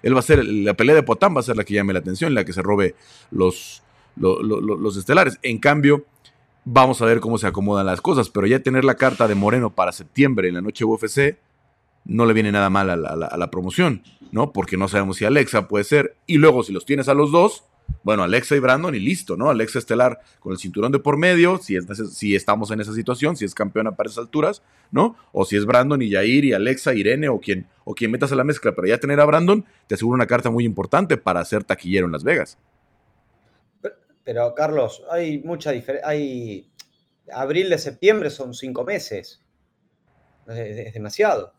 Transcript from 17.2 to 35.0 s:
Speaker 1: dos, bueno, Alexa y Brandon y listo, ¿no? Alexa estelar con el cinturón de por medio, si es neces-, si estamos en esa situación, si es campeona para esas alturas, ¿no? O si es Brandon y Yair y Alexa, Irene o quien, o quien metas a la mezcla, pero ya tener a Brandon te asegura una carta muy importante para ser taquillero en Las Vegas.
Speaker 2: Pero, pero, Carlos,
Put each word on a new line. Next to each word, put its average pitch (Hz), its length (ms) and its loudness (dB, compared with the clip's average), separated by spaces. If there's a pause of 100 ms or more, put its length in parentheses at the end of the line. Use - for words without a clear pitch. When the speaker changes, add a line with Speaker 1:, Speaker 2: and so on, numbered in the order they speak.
Speaker 1:
dos, 180 320 2 (380)
bueno, 101 200 0
Alexa 120 340 0
y 139 40 2
Brandon 135 340 0
y 113 40 -6
listo, 104 380 -4
¿no? 127 140 0
Alexa 113 280 -2
estelar 123 420 0 (200)
con 98 120 -10
el 92 60 -8
cinturón 101 320 -4
de 139 80 0
por 143 200 0
medio, 175 400 4
si 98 180 -6
es 90 100 -4
neces-, 101 240 -10
si 101 240 -2
estamos 104 360 0
en 107 100 -4
esa 107 140 -8
situación, 123 420 -2
si 110 80 -6
es 92 100 -6
campeona 107 380 -4
para - 160 -4
esas 113 160 -10
alturas, 156 380 -2 (280)
¿no? 180 260 0 (160)
O 95 120 0
si 101 120 -4
es 104 100 0
Brandon 131 340 2
y 113 100 -2
Yair 113 360 2
y 123 80 2
Alexa, 127 400 0
Irene 120 340 0
o 113 120 -2
quien, 92 260 -4 (180)
o 107 100 -10
quien 113 160 -4
metas 131 220 -2
a 139 40 -2
la 127 80 2
mezcla, 139 300 -2
pero 90 120 -4
ya 113 120 2
tener 143 220 0
a 147 40 8
Brandon 175 400 2 (220)
te 110 80 -4
asegura 117 220 -2
una 120 100 2
carta 120 240 0
muy 120 140 0
importante 135 520 0
para 95 280 -2
ser 104 200 -4
taquillero 92 420 -2
en 85 60 -4
Las 73 120 -8
Vegas. 131 340 -2 (1200)
Speaker 2:
Pero, - 120 -12 (300)
pero, 120 300 -2
Carlos, 151 560 -2